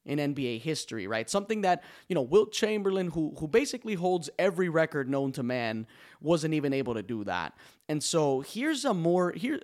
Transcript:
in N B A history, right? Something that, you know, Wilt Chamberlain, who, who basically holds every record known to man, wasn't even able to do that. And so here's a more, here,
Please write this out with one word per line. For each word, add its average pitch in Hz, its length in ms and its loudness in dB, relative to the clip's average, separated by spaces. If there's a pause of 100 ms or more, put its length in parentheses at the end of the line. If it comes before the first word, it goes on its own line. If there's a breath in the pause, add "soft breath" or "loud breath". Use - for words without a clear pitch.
in 147 160 -2
N 143 140 0
B 135 120 -2
A 117 120 -2
history, 117 480 -4
right? 113 240 -2
Something 202 300 -2
that, 180 240 2 (240 loud breath)
you 185 60 0
know, 147 80 2
Wilt 185 300 4
Chamberlain, 196 580 0
who, 156 280 -2
who 156 80 -6
basically 233 480 0
holds 175 420 0
every 180 320 2
record 156 400 0
known 139 240 0
to 135 120 -4
man, 117 420 -2 (340 loud breath)
wasn't 156 340 2
even 139 180 0
able 131 220 0
to 107 80 -4
do 107 220 -4
that. 90 320 -4 (320 loud breath)
And 151 140 -2
so 143 380 2
here's 262 440 -4
a 254 80 2
more, 175 400 2
here, 247 320 -4